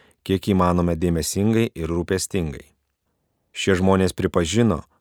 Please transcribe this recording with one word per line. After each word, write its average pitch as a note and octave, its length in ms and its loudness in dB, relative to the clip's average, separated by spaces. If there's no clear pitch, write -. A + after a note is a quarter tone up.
kiek F#2+ 280 -2
įmanome F2 440 2
dėmesingai G2 760 0
ir E2 160 -6
rūpestingai. F2 760 -4
Šie - 260 0
žmonės F#2+ 380 2
pripažino, F#2 680 0